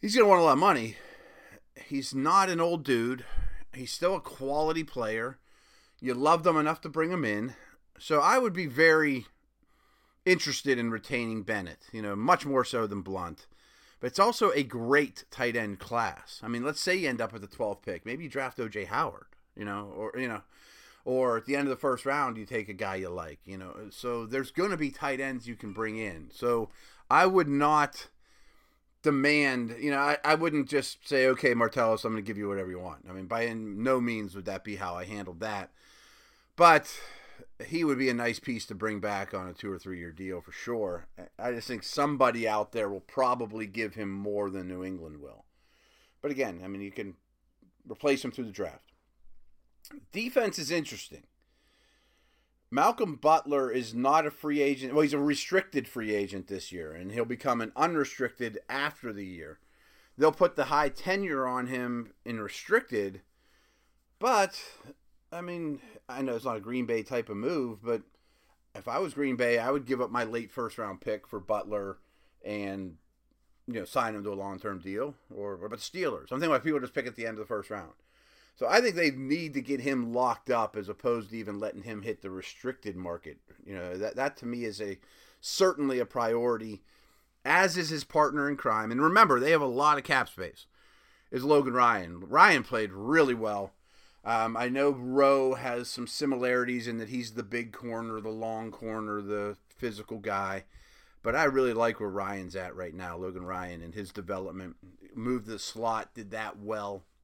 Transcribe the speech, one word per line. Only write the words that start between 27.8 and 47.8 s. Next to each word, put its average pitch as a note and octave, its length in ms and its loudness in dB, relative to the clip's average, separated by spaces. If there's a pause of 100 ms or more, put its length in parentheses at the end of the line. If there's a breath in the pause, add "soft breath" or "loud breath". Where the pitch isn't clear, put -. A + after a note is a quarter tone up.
demand, C#3 760 2
you C#3+ 100 -2
know, C#3 80 2
I, D3 260 2
I D3+ 120 6
wouldn't D#3 340 0
just - 400 -2
say, C3+ 160 6
"Okay, C3 300 4
Martellus, A2+ 500 2
I'm A2 60 0
gonna A2 100 -2
give G2+ 160 -6
you G#2 100 -4
whatever G2 220 -4
you F2+ 80 -8
want." F2+ 320 -12
I F#2 40 -10
mean, F#2+ 120 -10
by A#2 180 -2
in A2 380 -4
no C3 180 4
means A2 360 -4
would F#2+ 100 -10
that F#2+ 180 -6
be G#2 120 -8
how F#2 180 -6
I F2+ 120 -8
handled F#2+ 340 -10
that. G#2 320 -6 (840 soft breath)
But E3 400 8 (680 loud breath)
he E3 180 -2
would C#3+ 140 4
be C3 120 2
a B2 40 2
nice A#2+ 260 -2
piece A#2 280 -6
to A2 80 -10
bring G#2+ 240 -4
back G2 340 -4
on F#2 140 -6
a F2+ 60 -12
two G2 180 -8
or F#2 80 -6
three F#2 180 -10
year E2+ 140 -10
deal F2+ 300 -8
for - 100 -20
sure. G2+ 560 -4 (320)
I A#2+ 120 -4
just A#2 160 -6
think A#2 140 -6
somebody B2+ 640 0
out G#2+ 260 0
there G#2+ 160 -2
will G2 100 -6
probably A#2+ 640 -2
give G#2 300 -6
him G#2 160 -8
more G2+ 400 -4
than F#2 160 -8
New F2+ 160 -8
England E2 360 -10
will. C2+ 260 -20 (760 soft breath)
But D3 80 -4
again, A#2+ 340 -2
I F#2 40 -10
mean, G2 140 -8
you G2 100 -10
can G2 240 -10 (760)